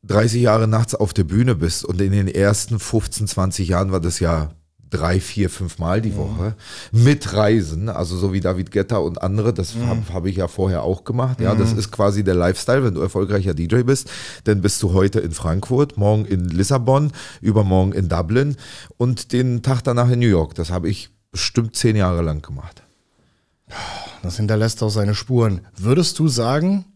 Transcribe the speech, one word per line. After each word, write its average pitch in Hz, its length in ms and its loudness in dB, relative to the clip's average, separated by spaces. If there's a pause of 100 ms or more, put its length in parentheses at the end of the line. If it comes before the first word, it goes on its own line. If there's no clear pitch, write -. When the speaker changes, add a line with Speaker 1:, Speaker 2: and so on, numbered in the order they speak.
Speaker 1:
dreißig 110 400 2
Jahre 113 240 4
nachts 110 260 2
auf - 220 -2
der 95 80 2
Bühne 107 320 2
bist 82 280 -2
und 90 160 -4
in 98 120 2
den 98 160 2
ersten 104 500 0
fünfzehn, - 480 -4
zwanzig 92 440 -2
Jahren 92 220 2
war 95 100 0
das 85 180 -2
ja 80 320 0 (380)
drei, 87 300 0
vier, 95 300 -2
fünf - 300 -10
Mal 87 220 0
die 113 100 -2
Speaker 2:
Mhm. 101 60 -4
Speaker 1:
Woche 98 380 -4 (360)
mit 117 420 2
Reisen, 104 560 0
also 90 260 -6
so 92 160 -2
wie 95 100 0
David 90 300 -2
Guetta 101 260 0
und 87 260 -2
andere, 104 280 0
das 90 220 -4
Speaker 2:
Mhm. 120 160 -2
Speaker 1:
hab, 110 240 -4
hab 90 140 -6
ich 95 80 -2
ja 90 120 -2
vorher 92 360 -2
auch 92 200 -2
gemacht. 127 380 -2
Ja, 113 140 2
das 113 160 2
Speaker 2:
Mhm. 107 80 0
Speaker 1:
ist 101 120 -6
quasi 101 320 0
der 92 120 2
Lifestyle, 92 480 2
wenn 110 100 0
du 73 80 -2
erfolgreicher 95 540 0
D 80 80 -2
J 113 200 2
bist, 131 240 0 (360)
dann 104 180 2
bist 98 220 0
du 87 100 2
heute 98 260 4
in 82 120 -4
Frankfurt, 98 680 -2
morgen 104 280 2
in 90 220 0
Lissabon, 127 640 2 (300)
übermorgen 98 520 4
in 95 140 0
Dublin 98 480 0 (420)
und 123 340 -2
den 123 320 0
Tag 127 200 0
danach 120 280 2
in 120 80 2
New 120 80 4
York. 85 260 2
Das 82 160 -6
habe 87 200 -2
ich - 200 -6 (220)
bestimmt - 440 -2
zehn 110 200 2
Jahre 92 260 2
lang 76 220 -2
gemacht. - 400 -14 (1400)
Speaker 2:
Das 90 160 -6
hinterlässt 110 460 0
auch 107 80 0
seine 104 240 0
Spuren. 110 460 0 (140)
Würdest 139 440 0
du 160 80 4
sagen 151 580 0 (100)